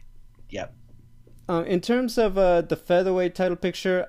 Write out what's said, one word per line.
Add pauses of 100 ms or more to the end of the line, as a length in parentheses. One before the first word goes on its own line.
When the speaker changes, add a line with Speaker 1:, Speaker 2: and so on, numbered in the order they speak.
(500)
Speaker 1:
Yep. (720)
Speaker 2:
Uh,
in
terms
of,
uh,
the
featherweight
title
picture,